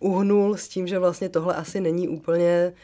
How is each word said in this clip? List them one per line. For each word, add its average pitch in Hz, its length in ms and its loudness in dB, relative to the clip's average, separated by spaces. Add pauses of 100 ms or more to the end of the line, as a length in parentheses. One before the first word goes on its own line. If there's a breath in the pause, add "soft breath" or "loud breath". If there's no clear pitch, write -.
uhnul 202 560 2
s - 120 -10
tím, 185 180 -6
že 190 120 -4
vlastně 180 300 0
tohle 170 260 -2
asi 170 260 -6
není 175 280 -2
úplně 175 640 0 (120)